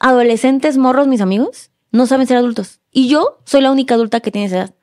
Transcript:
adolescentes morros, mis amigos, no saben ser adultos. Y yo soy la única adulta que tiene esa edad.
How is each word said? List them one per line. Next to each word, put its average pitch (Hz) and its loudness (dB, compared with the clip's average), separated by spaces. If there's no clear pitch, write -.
adolescentes 254 0
morros, 262 2
mis 247 0
amigos, 208 -4
no 240 2
saben 262 0
ser 254 0
adultos. 233 -4
Y 262 0
yo 320 0
soy 277 2
la 269 2
única 269 0
adulta 233 -2
que 220 -8
tiene 202 -6
esa 185 -6
edad. 185 -6